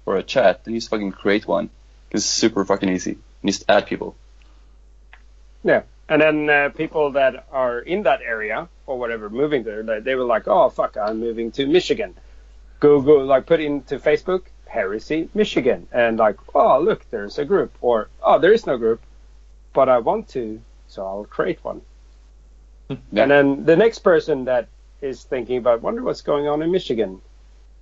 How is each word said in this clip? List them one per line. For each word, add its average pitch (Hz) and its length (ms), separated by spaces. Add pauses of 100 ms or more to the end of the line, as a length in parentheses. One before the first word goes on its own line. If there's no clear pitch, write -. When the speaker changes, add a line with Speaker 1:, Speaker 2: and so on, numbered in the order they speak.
Speaker 1:
or 98 100
a 92 80
chat, 98 400
then 113 100
you 113 60
just 113 100
fucking 104 220
create 104 340
one. 90 220 (420)
'Cause 107 120
it's - 40
super 110 380
fucking 98 260
easy. - 280 (240)
You 104 100
just - 180
add 104 160
people. 95 300 (1500)
Speaker 2:
Yeah. 135 180 (260)
And 151 140
then, 151 280
uh, 143 200
people 151 420
that 143 400
are 127 280
in 185 240
that 139 180
area 113 480 (160)
or 131 120
whatever, 117 320
moving 135 340
there, 107 200
they, 110 160
they 127 160
were 127 100
like, 113 220
"Oh, 156 220
fuck, - 280
I'm 107 220
moving 113 320
to 139 160
Michigan." 110 480 (640)
Google, 143 460
like, 135 200
put 165 160
into 143 360
Facebook, 170 440 (260)
"Heresy 110 640
Michigan." 123 580
And, 117 260
like, 110 200 (160)
"Oh, 139 260
look, 196 300
there's 104 300
a 147 60
group." 151 260 (100)
Or, 117 280 (120)
"Oh, 170 180
there 170 120
is 226 160
no 143 100
group, 113 240 (720)
but 135 160
I 127 120
want 180 300
to, 110 300 (300)
so 98 160
I'll 98 180
create 175 400
one." - 180 (1080)
Speaker 1:
Yeah. 117 340
Speaker 2:
And 135 80
then 143 340
the 165 120
next 226 220
person 151 460
that 123 220 (340)
is 131 220
thinking 123 340
about, 117 240
"Wonder 233 220
what's - 180
going 147 280
on 151 120
in 165 100
Michigan." 110 500 (600)